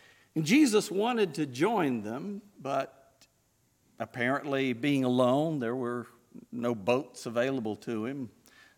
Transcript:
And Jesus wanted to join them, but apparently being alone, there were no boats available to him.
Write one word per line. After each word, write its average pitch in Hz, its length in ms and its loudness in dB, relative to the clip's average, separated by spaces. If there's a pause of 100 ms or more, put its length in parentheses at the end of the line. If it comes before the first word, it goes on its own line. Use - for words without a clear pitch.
(360)
And 156 100 0
Jesus 214 460 4
wanted 208 440 0
to 156 100 0
join 135 580 0
them, 165 400 -8 (180)
but 135 560 -6 (840)
apparently 131 720 -2
being 135 300 2
alone, 131 560 2
there 120 160 -2
were 120 320 -6 (440)
no 120 220 -2
boats 120 520 -2
available 120 520 -2
to 113 280 -6
him. 131 240 -8 (480)